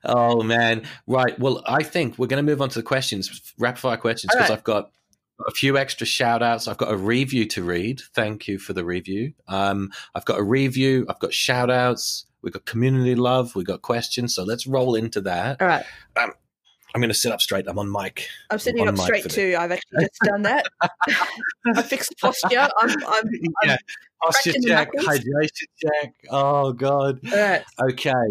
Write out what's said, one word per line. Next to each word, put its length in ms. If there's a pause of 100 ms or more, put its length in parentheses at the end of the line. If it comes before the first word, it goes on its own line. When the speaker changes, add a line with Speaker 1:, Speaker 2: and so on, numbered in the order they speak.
Speaker 1:
Oh, 380
man. 420 (240)
Right. 320
Well, 280
I 160
think 340
we're 100
gonna 160
move 180
on 80
to 100
the 40
questions, 760
rapid 200
fire 180
questions, 360
Speaker 2:
All 60
Speaker 1:
'cause 100
Speaker 2:
right. 80
Speaker 1:
I've 60
got 280 (560)
a 40
few 260
extra 300
shout 340
outs. 260
I've 100
got 140
a 60
review 520
to 140
read. 380 (140)
Thank 320
you 100
for 160
the 100
review. 500 (140)
Um, 440 (240)
I've 100
got 140
a 40
review. 640
I've 120
got 140
shout 360
outs. 560 (160)
We've 120
got 120
community 500
love. 400
We've 100
got 180
questions. 500
So 100
let's 220
roll 300
into 260
that. 400
Speaker 2:
All 60
right. 180 (300)
Speaker 1:
Um, 160 (640)
I'm 60
gonna 120
sit 180
up 100
straight. 260
I'm 100
on 140
mic. 360 (220)
Speaker 2:
I'm 80
sitting 240
Speaker 1:
I'm 60
Speaker 2:
up 60
Speaker 1:
on 40
mic 80
Speaker 2:
straight 160
Speaker 1:
for 80
this. 60
Speaker 2:
too. 220
I've 140
actually 340
just 180
done 180
that. 240 (100)
<laughs> 60
I 1000
fixed 260
the 100
posture. 280 (100)
I'm, 120 (200)
I'm, 180
I'm 220 (340)
Speaker 1:
Yeah. 140 (460)
Posture 280
Speaker 2:
cracking 120
the 40
Speaker 1:
check, 280
Speaker 2:
knuckles. 240
Speaker 1:
hydration 480 (160)
check. 300 (180)
Oh, 420
God. 460 (120)
Speaker 2:
All 80
right. 240 (280)
Speaker 1:
Okay. 220 (180)